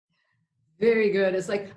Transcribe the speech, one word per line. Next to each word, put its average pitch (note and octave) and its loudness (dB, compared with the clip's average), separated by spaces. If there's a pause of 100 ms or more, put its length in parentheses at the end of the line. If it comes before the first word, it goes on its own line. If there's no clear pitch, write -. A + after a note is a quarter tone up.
(800)
Very A3 2
good. F#3+ 0
It's F#3 -4
like, G3+ -6